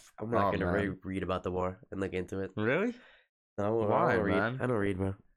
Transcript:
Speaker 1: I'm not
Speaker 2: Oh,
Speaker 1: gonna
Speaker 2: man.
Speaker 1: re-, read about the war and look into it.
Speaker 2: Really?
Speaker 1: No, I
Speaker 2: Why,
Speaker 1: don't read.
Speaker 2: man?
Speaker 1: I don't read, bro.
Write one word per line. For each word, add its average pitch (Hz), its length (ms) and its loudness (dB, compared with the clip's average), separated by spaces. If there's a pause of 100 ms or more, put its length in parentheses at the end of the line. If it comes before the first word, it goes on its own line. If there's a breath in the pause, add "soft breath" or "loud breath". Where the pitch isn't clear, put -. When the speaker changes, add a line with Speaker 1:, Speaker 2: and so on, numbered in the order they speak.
(180)
Speaker 1:
I'm 110 140 -6
not 101 160 4
Speaker 2:
Oh, 92 100 2
Speaker 1:
gonna 92 140 0
Speaker 2:
man. - 20 2 (180)
Speaker 1:
re-, 92 120 -6
read 95 200 -4
about 90 200 -2
the 92 80 -4
war 90 260 -2 (140)
and 98 80 -6
look 95 140 -2
into 92 260 -4
it. 95 160 -6
Speaker 2:
Really? 156 380 0 (640 loud breath)
Speaker 1:
No, 107 240 0
I 107 60 0
Speaker 2:
Why, 131 280 4
Speaker 1:
don't 98 80 2
read. 90 140 2
Speaker 2:
man? 117 240 0
Speaker 1:
I 120 60 0
don't 123 100 2
read, 101 200 0
bro. 95 180 0 (220)